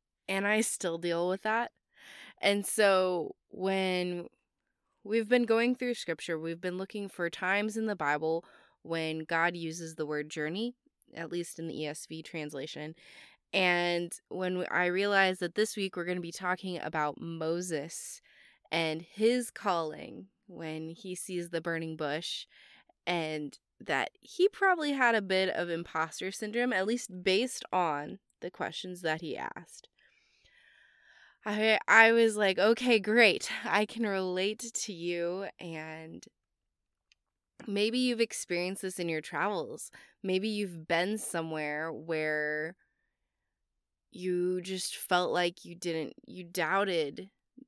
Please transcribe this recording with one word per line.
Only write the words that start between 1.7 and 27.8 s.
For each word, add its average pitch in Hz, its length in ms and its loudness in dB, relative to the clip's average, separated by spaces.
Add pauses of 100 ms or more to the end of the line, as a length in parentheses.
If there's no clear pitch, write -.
And 202 240 4
so 185 680 4 (140)
when 185 800 0 (760)
we've 214 260 0
been 240 140 6
going 233 320 4
through 247 180 0
scripture, 165 460 -4
we've 165 200 -6
been 180 200 -4
looking 196 300 -8
for 170 200 -2
times 202 480 0
in 220 80 0
the 208 100 -2
Bible 160 480 0 (380)
when 160 380 -4
God 170 360 0
uses 165 400 -8
the 156 120 -4
word 151 220 -4
journey, 185 440 -4 (400)
at 165 180 -8
least 170 280 -6
in 165 80 -6
the - 120 -6
E 156 60 -4
S 151 220 -8
V 160 160 -12
translation. 151 720 -8 (580)
And 175 640 2 (100)
when 185 280 -2
we, 180 80 -2
I 180 220 2
realized 190 540 2
that 175 120 -2
this 214 220 0
week 196 200 -2
we're 175 100 -4
gonna 180 160 -2
be 170 100 -8
talking 185 480 -4
about 151 420 -2
Moses 165 960 -4 (520)
and 160 320 -2
his 233 480 0
calling 170 800 -4 (180)
when 160 420 -8
he 180 240 -10
sees 175 380 -8
the 165 100 -2
burning 160 340 -4
bush, 151 520 -4 (580)
and 156 540 -4 (200)
that 135 300 0 (120)
he - 280 2
probably 330 440 2
had 247 200 4
a 214 80 4
bit 190 280 2
of 175 200 -2
imposter 165 600 -4
syndrome, 233 420 -2
at 190 140 2
least 180 360 -4
based 196 480 2
on 165 460 0 (220)